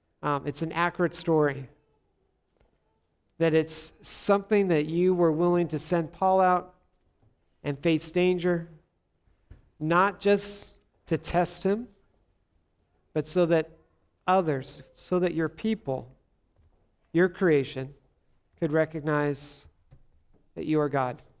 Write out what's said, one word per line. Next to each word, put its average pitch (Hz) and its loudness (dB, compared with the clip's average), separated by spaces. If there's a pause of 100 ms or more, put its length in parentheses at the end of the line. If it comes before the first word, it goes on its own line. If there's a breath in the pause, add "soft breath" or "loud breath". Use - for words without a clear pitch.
(220)
um, 147 -4
it's 143 -6
an 165 -6
accurate 170 -2
story, 143 0 (1700)
that 165 2
it's 160 0 (140)
something 202 0
that 156 2
you 180 2
were 175 2
willing 175 0
to 151 -4
send 160 -2
Paul 190 2
out 180 2 (920)
and 139 -4
face 160 0
danger, 175 0 (1120)
not 175 2
just - -2 (300)
to 160 -2
test - -2
him, 214 -2 (1200)
but 156 -2
so 175 2
that 160 2 (560)
others, 156 0 (100)
so - -4
that 175 0
your 160 -2
people, 135 -6 (1040)
your 175 4
creation, 143 0 (680)
could 160 -2
recognize 151 -2 (880)
that - -10
you 156 0
are 147 0
God. 131 -2 (200)